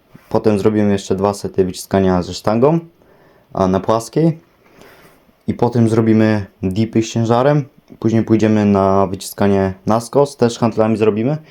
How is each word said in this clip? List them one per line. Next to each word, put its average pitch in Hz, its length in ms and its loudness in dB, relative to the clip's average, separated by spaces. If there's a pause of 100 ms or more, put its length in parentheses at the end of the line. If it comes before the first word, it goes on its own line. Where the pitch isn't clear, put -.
(280)
potem 107 300 0
zrobimy 104 340 2
jeszcze 98 220 -4
dwa 98 200 0
sety 98 300 -2
wyciskania 92 580 -2
ze 90 120 -10
sztangą, 123 440 0 (720)
a 95 160 0
na 92 120 0
płaskiej. 151 580 -2 (1080)
I 98 80 -4
potem 117 340 0
zrobimy 110 580 2 (160)
dipy 110 400 -2
z - 80 -10
ciężarem. 123 540 0 (340)
Później 110 240 0
pójdziemy 107 420 2
na 98 420 2
wyciskanie 95 680 -2 (120)
na 110 140 0
skos, 139 360 -2
też 117 220 0
handlami 110 380 0
zrobimy. 110 400 0 (140)